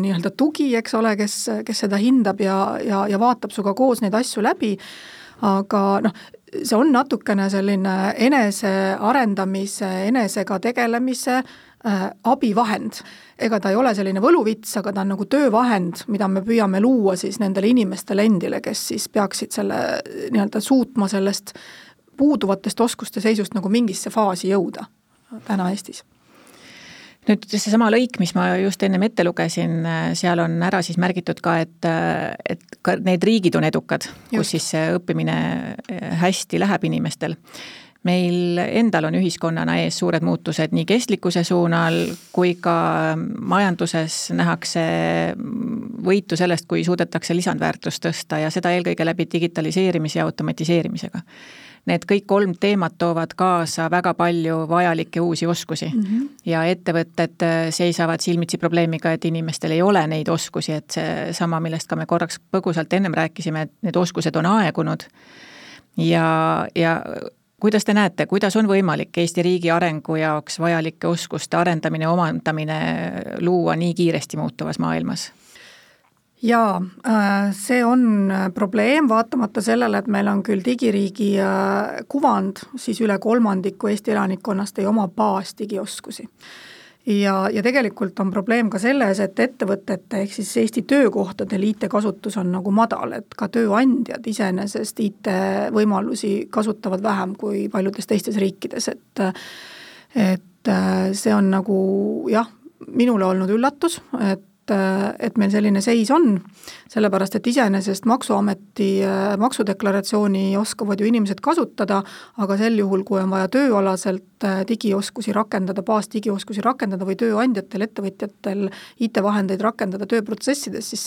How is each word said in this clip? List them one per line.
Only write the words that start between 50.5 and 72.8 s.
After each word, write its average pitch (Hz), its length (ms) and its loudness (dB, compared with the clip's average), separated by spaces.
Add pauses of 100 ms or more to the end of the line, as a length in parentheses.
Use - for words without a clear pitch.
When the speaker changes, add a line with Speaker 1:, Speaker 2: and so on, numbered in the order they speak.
Speaker 2:
Need 175 240 0
kõik 202 160 2
kolm 196 360 2
teemat 196 360 0
toovad 165 400 0
kaasa 170 560 0
väga 175 240 2
palju 165 520 0
vajalikke 170 520 2
uusi 170 280 0
oskusi. 165 440 -4
Speaker 1:
Mhm. 214 300 0 (260)
Speaker 2:
Ja 165 160 0
ettevõtted, 170 800 -2
äh, 165 320 0
seisavad 165 480 0
silmitsi 170 340 -2
probleemiga, 165 540 0
et 160 120 -4
inimestel 165 520 -2
ei 170 60 4
ole 190 240 4
neid 156 260 -2
oskusi, 160 400 -4
et 151 240 -6
see 160 400 -4
sama, 165 240 0
millest 160 280 -4
ka 160 80 -4
me 160 100 -4
korraks 170 340 -2 (120)
põgusalt 170 440 -2
ennem 190 200 0
rääkisime, 160 440 -2
et 151 120 -6 (100)
need 165 140 -2
oskused 165 400 0
on 160 100 0
aegunud. 160 580 0 (920)
Ja, 160 800 2
ja 165 220 2 (640)
kuidas 214 240 2
te 214 100 2
näete, 190 320 2
kuidas 196 300 0
on 220 100 4
võimalik 190 540 0
Eesti 170 240 0
riigi 175 260 2
arengu 165 460 0
jaoks 156 440 -2
vajalike 165 460 0
oskuste 170 500 -4
arendamine, 160 520 0
omandamine 156 720 -2 (580)